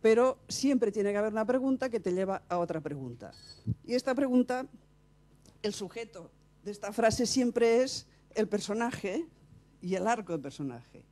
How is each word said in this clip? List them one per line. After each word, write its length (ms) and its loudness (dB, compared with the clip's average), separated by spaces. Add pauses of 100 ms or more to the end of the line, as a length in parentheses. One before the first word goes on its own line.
Pero 460 4
siempre 440 2
tiene 200 0
que 60 0
haber 160 0
una 120 0
pregunta 440 0
que 100 -4
te 140 -2
lleva 340 -2
a 100 -2
otra 240 -2
pregunta. 500 -10 (540)
Y 100 -2
esta 200 0
pregunta, 500 2 (960)
el 120 -2
sujeto 580 -12 (320)
de 80 -8
esta 220 -10
frase 320 4
siempre 580 4
es 240 -6 (260)
el 140 0
personaje 800 -4 (540)
y 140 -2
el 120 0
arco 240 0
del 100 -2
personaje. 720 -10